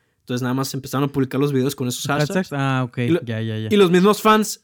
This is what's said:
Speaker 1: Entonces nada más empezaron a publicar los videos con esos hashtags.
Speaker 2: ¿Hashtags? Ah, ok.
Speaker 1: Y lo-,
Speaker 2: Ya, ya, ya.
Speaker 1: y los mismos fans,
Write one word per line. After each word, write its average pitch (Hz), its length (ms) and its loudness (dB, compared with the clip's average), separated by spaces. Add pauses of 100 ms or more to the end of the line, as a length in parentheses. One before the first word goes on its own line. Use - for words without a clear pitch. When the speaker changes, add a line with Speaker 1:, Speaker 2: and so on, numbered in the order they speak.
(200)
Speaker 1:
Entonces 123 220 -6
nada 123 100 -2
más 135 220 -4
empezaron 139 340 -4
a 139 40 -8
publicar 135 280 -2
los 143 120 0
videos 131 220 0
con 123 140 -4
esos - 180 -6
hashtags. 147 220 0 (220)
Speaker 2:
¿Hashtags? - 20 -12
Ah, 135 340 -2
ok. - 120 -10
Speaker 1:
Y 120 100 -2
lo-, 165 160 0
Speaker 2:
Ya, 113 160 -6
ya, 113 180 -4
ya. 110 120 -6
Speaker 1:
y 214 60 4
los 190 140 6
mismos 196 300 4
fans, 214 440 2